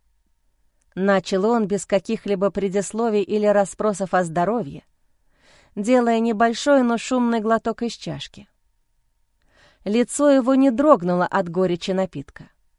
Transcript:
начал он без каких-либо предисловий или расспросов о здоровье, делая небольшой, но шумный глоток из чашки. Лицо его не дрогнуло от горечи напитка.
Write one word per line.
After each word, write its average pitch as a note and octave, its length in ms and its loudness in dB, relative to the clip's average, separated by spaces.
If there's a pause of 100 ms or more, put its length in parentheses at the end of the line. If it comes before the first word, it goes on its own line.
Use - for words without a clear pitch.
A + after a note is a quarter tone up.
(960)
начал F#3+ 500 0
он A3+ 200 0
без F#3+ 200 -4
каких-либо G3+ 640 -2
предисловий G3+ 720 -2
или G#3 240 -2
расспросов G3+ 680 0
о F#3 100 2
здоровье, E3+ 600 -4 (920)
делая A#3 420 2
небольшой, A#3 640 2
но A#3 160 0
шумный A#3 420 -2
глоток A3 420 -2
из A#3 100 -4
чашки. - 560 -14 (1400)
Лицо A#3+ 440 0
его C4+ 280 4
не C4+ 140 4
дрогнуло F3+ 560 2
от F#3+ 220 -2
горечи F3+ 440 -2
напитка. F#3 580 -8 (280)